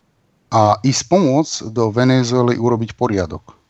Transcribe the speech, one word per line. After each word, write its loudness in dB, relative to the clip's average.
a 2
ísť -2
pomôcť 2
do -2
Venezuely 2
urobiť -2
poriadok. -4